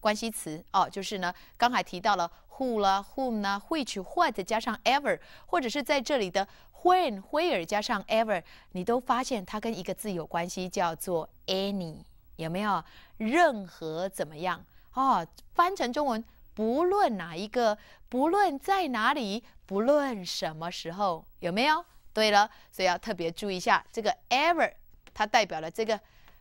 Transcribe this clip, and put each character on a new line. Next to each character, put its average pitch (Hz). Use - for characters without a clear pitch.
关 214
系 226
词， 165
哦， 175
就 196
是 196
呢， 180
刚 240
才 233
提 180
到 208
了 170
who 240
啦、 196
whom 240
啦、 202
which、 247
what 311
加 214
上 226
ever， 254
或 359
者 254
是 285
在 285
这 277
里 196
的 -
when、 349
where 294
加 208
上 208
ever， 220
你 180
都 233
发 254
现 220
它 214
跟 226
一 185
个 -
字 208
有 170
关 175
系， 185
叫 175
做 170
any， 190
有 160
没 180
有？ 202
任 240
何 165
怎 185
么 151
样？ 175
哦， 247
翻 370
成 247
中 294
文， 233
不 233
论 359
哪 165
一 196
个， 220
不 269
论 359
在 381
哪 240
里， 226
不 196
论 262
什 160
么 165
时 165
候， 180
有 175
没 214
有？ 311
对 220
了， 208
所 -
以 185
要 180
特 220
别 175
注 202
意 185
一 -
下 196
这 -
个 220
ever， 294
它 214
代 220
表 165
了 160
这 226
个， 214